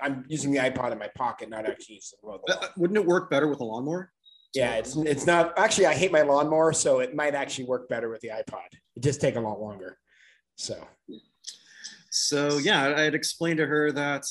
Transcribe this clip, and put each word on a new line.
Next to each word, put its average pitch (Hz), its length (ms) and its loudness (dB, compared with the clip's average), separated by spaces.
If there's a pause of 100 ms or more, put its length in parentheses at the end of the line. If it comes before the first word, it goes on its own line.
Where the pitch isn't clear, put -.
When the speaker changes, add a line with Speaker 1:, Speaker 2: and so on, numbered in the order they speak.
Speaker 1:
I'm 135 260 -4
using 143 240 -2
the 139 80 2
iPod 127 320 0
in 107 80 -6
my 104 160 -8
pocket, 117 340 -6
not 110 180 -8
actually - 280 -8
using - 280 -20
the - 60 -20
mow - 160 -12
the - 120 0
Speaker 2:
Uh, - 40 -12
Speaker 1:
lawn. 185 160 -6
Speaker 2:
wouldn't 185 200 2
it 196 80 4
work 175 240 2
better 147 180 2
with 139 120 -2
a 127 40 -8
lawnmower? 139 480 -6 (420)
Speaker 1:
Yeah, 117 220 0
it's, 113 200 -4
it's 151 300 0
not, 170 340 4
actually, 202 280 6
I 151 60 4
hate 180 180 2
my 156 100 8
lawnmower, 151 520 4
so 135 260 2
it 127 160 -2
might 147 200 0
actually 131 300 -6
work 127 240 -4
better 117 200 -4
with 113 120 -10
the 113 80 -10
iPod. 107 360 -8 (300)
It 123 80 -6
just 147 180 0
take 131 140 2
a 117 40 -2
lot 107 200 -4
longer. 98 380 -12 (580)
So. 98 220 -10 (1300)
Speaker 2:
So, 147 480 0
yeah, 147 400 2
I 156 40 4
had 151 120 2
explained 165 440 -2
to 151 100 0
her 151 240 2
that, 143 400 -4